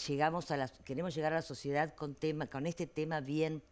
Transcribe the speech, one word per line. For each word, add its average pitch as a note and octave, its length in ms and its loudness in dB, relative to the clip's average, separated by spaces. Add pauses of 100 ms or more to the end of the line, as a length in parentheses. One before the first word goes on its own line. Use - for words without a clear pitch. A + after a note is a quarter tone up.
llegamos D#3 420 2
a D3+ 60 2
la, C3+ 120 2
queremos D3+ 460 -4
llegar D#3 180 2
a D#3+ 40 4
la D#3+ 60 2
sociedad D3 520 0
con D3 220 -6
tema, D#3 320 0
con C#3+ 180 -4
este E3 220 -2
tema D#3 320 -2
bien D3+ 520 0